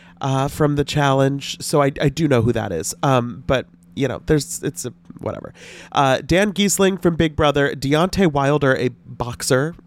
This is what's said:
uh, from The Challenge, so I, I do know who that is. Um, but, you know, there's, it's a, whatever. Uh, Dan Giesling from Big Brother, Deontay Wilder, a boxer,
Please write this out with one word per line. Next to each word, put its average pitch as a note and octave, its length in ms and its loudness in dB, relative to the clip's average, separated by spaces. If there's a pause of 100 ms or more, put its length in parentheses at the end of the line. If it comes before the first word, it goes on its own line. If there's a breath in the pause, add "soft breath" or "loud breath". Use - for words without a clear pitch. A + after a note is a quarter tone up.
(200 loud breath)
uh, C3+ 280 0
from D3 280 0
The C#3+ 80 0
Challenge, C#3 800 0
so D3 200 2
I, C#3 180 2
I D3 80 2
do D3+ 200 0
know B2 140 4
who A#2 100 2
that G#2+ 200 -4
is. D#2+ 300 -6
Um, B2+ 440 0
but, C3 200 0 (300)
you C3 120 -2
know, A2+ 180 -8
there's, - 360 -2
it's - 240 -6
a, A#2+ 80 -12 (240)
whatever. - 340 -10 (400 loud breath)
Uh, C3+ 320 2
Dan F#3+ 280 2
Giesling F#3+ 500 0
from E3+ 140 2
Big D#3 200 0
Brother, C#3+ 380 2
Deontay D3+ 580 0
Wilder, C#3 440 2
a B2+ 120 0
boxer, B2+ 840 -4 (120)